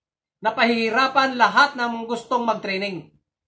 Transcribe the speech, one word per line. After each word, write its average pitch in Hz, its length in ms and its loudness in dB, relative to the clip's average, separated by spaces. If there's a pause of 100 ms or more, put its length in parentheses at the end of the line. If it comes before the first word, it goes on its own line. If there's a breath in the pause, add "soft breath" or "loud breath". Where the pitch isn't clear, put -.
(440)
Napahihirapan 240 960 2
lahat 247 400 4
ng 233 240 -4
gustong 233 400 -4
mag-training 196 640 -4 (400)